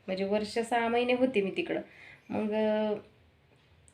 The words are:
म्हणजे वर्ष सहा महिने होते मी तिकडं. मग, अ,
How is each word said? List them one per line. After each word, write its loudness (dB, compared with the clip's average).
म्हणजे -2
वर्ष -2
सहा 0
महिने 2
होते 2
मी 0
तिकडं. -2
मग, -2
अ, 2